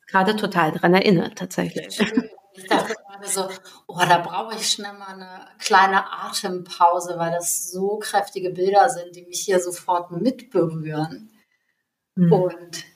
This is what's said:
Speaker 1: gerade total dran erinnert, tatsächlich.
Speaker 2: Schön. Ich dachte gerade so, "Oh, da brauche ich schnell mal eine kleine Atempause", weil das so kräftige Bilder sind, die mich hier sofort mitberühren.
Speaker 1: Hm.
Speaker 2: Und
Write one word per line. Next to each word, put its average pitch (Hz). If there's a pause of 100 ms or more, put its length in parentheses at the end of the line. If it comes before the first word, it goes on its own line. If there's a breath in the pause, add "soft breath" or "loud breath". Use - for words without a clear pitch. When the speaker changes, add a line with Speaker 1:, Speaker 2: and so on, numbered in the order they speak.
Speaker 1:
gerade 190
total 175
dran 175
erinnert, -
tatsächlich. 175
Speaker 2:
Schön. 220 (260)
Ich -
dachte -
gerade 196
so, 190 (380 loud breath)
"Oh, 165
da 175
brauche 202
ich -
schnell 202
mal 196
eine 185 (120)
kleine 190
Atempause", 180
weil 170
das -
so 196
kräftige 190
Bilder 190
sind, -
die -
mich -
hier 185
sofort 175
mitberühren. 165 (880)
Speaker 1:
Hm. 175
Speaker 2:
Und - (120)